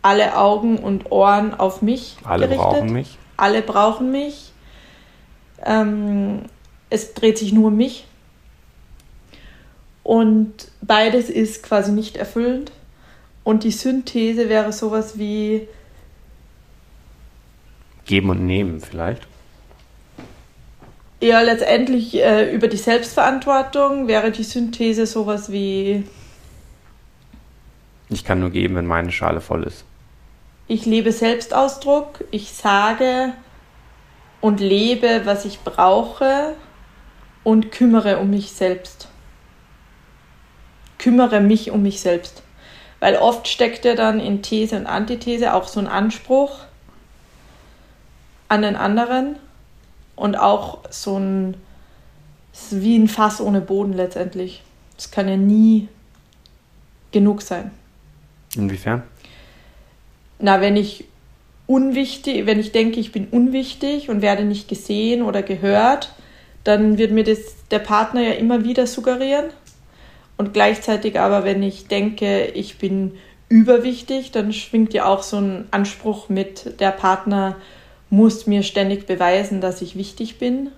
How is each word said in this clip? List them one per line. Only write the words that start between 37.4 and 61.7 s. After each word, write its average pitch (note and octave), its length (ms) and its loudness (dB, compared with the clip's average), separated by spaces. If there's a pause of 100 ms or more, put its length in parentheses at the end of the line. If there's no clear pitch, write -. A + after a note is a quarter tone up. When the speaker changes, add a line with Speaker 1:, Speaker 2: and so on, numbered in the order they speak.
Speaker 1:
und A3 280 2
kümmere A3 480 4
um G3 100 0
mich G3+ 220 -2
selbst. - 560 -6 (1900)
Kümmere A#3+ 420 4
mich G#3+ 300 4
um G#3 120 0
mich G3 180 -2
selbst. F3 420 -4 (560)
Weil - 180 4
oft A#3 300 2
steckt - 380 -2
ja A#3 100 2
dann A3 240 0
in G3+ 220 -4
These A3 360 -2
und - 100 -8
Antithese A#3 640 -2
auch F#3 140 0
so - 120 -6
ein G3 80 -4
Anspruch B3+ 720 0 (1900)
an G#3+ 120 2
den G#3 140 0
anderen A#3+ 600 -2 (800)
und G2+ 200 -2
auch - 440 0 (100)
so - 300 -6
ein, F#3+ 360 -4 (960)
es - 200 -16
ist F#3+ 80 -2
wie A3+ 160 4
ein A3 100 6
Fass G#3+ 340 0
ohne G3+ 200 0
Boden G3 320 -2
letztendlich. F#3 680 -6 (340)
Es - 140 -16
kann G3 160 -2
ja F#3+ 100 0
nie G#3+ 500 4 (1200)
genug G#3 300 2
sein. - 300 -10 (840)
Speaker 2:
Inwiefern? G#2+ 480 -4 (1400)
Speaker 1:
Na, G3 220 4
wenn G3+ 140 4
ich G#3 300 -2 (600)
unwichtig, C4 800 0